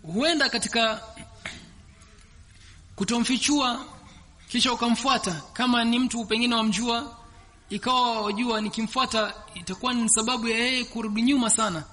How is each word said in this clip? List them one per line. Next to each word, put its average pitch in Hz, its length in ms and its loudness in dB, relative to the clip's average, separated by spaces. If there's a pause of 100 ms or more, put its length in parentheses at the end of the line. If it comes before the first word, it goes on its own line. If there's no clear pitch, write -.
Huenda 269 460 0
katika 226 540 0 (1900)
kutomfichua 247 880 0 (640)
kisha 247 240 2
ukamfuata, 233 720 0 (100)
kama 240 320 2
ni 233 140 2
mtu 233 260 0
pengine 233 300 0
wamjua, 233 640 0 (540)
ikawa 240 500 0
wajua 214 400 0
nikimfuata 220 760 -2 (200)
itakuwa 185 400 -4
ni 233 140 2
sababu 226 400 2
ya 226 100 0
yeye 247 260 0
kurudi 226 380 -2
nyuma 247 280 4
sana. 190 420 0